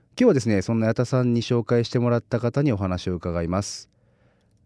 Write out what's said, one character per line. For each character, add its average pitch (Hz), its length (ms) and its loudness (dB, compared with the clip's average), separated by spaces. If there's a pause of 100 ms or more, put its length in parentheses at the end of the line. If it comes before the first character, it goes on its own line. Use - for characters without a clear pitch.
(160)
今 - 0 -
日 247 100 2
は 202 80 6
で 131 60 2
す 113 80 -2
ね、 98 140 2
そ 117 100 -4
ん 113 60 0
な 110 80 0
矢 110 80 2
田 127 100 0
さ 127 180 0
ん 120 120 2
に 117 80 0
紹 120 220 0
介 120 200 2
し - 60 -8
て 127 80 -2
も 120 120 2
ら 120 80 2
っ - 40 0
た - 160 -4
方 120 240 -2
に 147 100 2
お 104 40 0
話 92 340 -4
を 90 40 -2
伺 85 280 -4
い 85 60 -2
ま 92 140 0
す。 - 280 -14 (760)